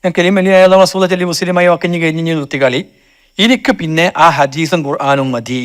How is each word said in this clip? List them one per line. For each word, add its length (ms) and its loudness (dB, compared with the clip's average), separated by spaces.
ഞാൻ 140 -2
കരീം 240 2
അലി 160 2
അയ്യാ 280 6
റസൂല 260 -2
ചൊല്ലി 200 -2
മുസ്ലിമായി 400 0
വാക്കിഞ്ഞ് 320 -2
കഴിഞ്ഞ് 260 -2
നിർത്തിക്കളി. 520 -2
എനിക്ക് 360 0
പിന്നെ 260 -2
ആ 20 6
ഹദീസും 480 -2
ഖുർആനും 480 -2
മതി 320 -6